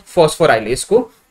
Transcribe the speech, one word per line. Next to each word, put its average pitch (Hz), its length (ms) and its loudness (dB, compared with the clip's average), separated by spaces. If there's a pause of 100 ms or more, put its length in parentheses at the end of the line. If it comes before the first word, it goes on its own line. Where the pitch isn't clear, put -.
phosphorylase 131 800 0
को। 240 260 0 (200)